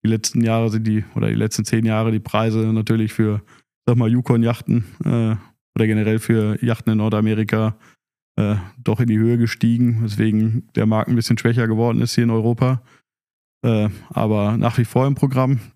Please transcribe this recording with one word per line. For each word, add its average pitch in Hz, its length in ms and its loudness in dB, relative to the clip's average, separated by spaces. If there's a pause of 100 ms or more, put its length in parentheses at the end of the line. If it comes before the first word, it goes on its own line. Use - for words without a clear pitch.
die 107 40 2
letzten 110 320 -2
Jahre 113 300 0
sind 110 180 -2
die, 107 160 0 (100)
oder - 140 0
die - 60 0
letzten 107 300 -2
zehn 113 200 0
Jahre 110 260 0
die 110 80 0
Preise 110 540 0
natürlich 110 400 0
für, 107 300 -2 (440)
sag 120 100 2
mal, 117 140 2
Yukon-Yachten, 117 760 0 (180)
äh, 113 320 0 (400)
oder 110 100 2
generell 107 320 2
für 110 460 0
Yachten 113 260 -2
in 110 80 2
Nordamerika, 110 800 0 (600)
äh, 104 200 0 (220)
doch 110 200 -2
in 123 80 0
die 107 120 2
Höhe 117 200 2
gestiegen, 117 640 0
weswegen 110 720 0
der 110 120 2
Markt 110 240 0
ein 123 60 2
bisschen 113 220 0
schwächer 117 300 0
geworden 113 320 0
ist 117 160 -2
hier 120 80 2
in 117 60 2
Europa. 117 520 0 (800)
Äh, 107 280 0 (180)
aber 107 480 -2
nach 113 220 0
wie 117 80 2
vor 127 200 0
im 143 80 2
Programm. 131 460 0 (160)